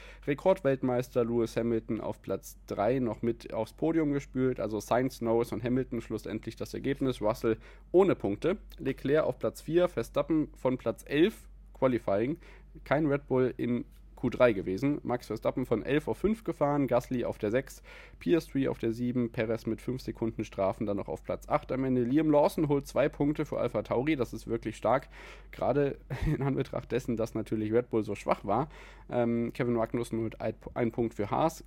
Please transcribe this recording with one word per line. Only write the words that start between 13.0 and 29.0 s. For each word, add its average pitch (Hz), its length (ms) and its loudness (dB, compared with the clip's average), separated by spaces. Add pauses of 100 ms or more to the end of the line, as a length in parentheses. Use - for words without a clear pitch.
Red 139 220 0
Bull 127 300 2
im 123 260 -2 (320)
Q 123 140 -2
drei 123 240 6
gewesen. 95 480 0
Max - 240 -4
Verstappen 123 400 -2
von 110 160 2
elf 147 260 0
auf 113 80 -2
fünf 214 260 0
gefahren, 143 440 0
Gasly 120 400 0
auf - 100 -4
der 107 140 0
sechs, - 320 -2 (360)
Piastri 160 480 2
auf 123 120 -2
der 113 160 0
sieben, 120 360 0
Perez 110 360 -2
mit 110 160 -4
fünf 127 180 -4
Sekunden 113 440 -4
Strafen 101 420 0
dann 101 100 0
noch 98 120 -6
auf - 140 -8
Platz - 280 -6
acht 143 200 0
am 131 140 -2
Ende. 127 180 2
Liam 151 280 2
Lawson 151 380 4
holt 143 180 0
zwei - 240 2
Punkte 151 340 0
für 120 140 -4
Alpha 117 240 0
Tauri, 131 340 0
das 120 160 -2
ist 113 140 -10
wirklich 113 320 -4
stark, 117 320 2 (420)
gerade 135 460 0 (100)
<laughs> 135 160 -4 (100)
in - 60 -2
Anbetracht 135 520 -2
dessen, 120 260 -2
dass 113 160 -2
natürlich 107 400 -2
Red 123 160 2
Bull 110 140 2
so 101 100 -4
schwach - 320 -2
war. 117 240 0 (400)